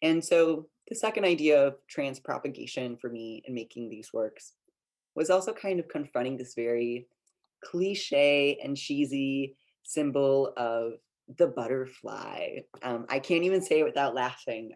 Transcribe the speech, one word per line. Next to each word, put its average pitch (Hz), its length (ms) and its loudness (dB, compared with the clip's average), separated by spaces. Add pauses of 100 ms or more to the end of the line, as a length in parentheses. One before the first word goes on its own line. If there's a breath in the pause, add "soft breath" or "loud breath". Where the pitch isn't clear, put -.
And 160 220 2
so 160 440 4 (200)
the - 80 -10
second 220 300 -2
idea 151 400 6
of 139 100 2 (120)
trans 139 320 -6
propagation 127 760 -6
for 123 120 -8
me 113 360 -10
in 131 80 -10
making 117 360 -8
these 110 240 -14
works 110 400 -6 (640)
was 156 140 0
also 190 240 2
kind 190 260 -4
of 165 80 -4
confronting 135 500 -4
this 123 180 -10
very 120 520 -2 (560)
cliche 143 1000 2
and 139 120 -4
cheesy 139 800 -2 (280 soft breath)
symbol 139 720 2
of 117 360 -2 (440)
the 170 100 6
butterfly. 113 1120 -6 (240)
Um, 117 260 -4
I 135 100 0
can't 165 240 2
even 185 180 4
say 160 180 2
it 156 60 6
without 139 300 0
laughing. 117 600 -4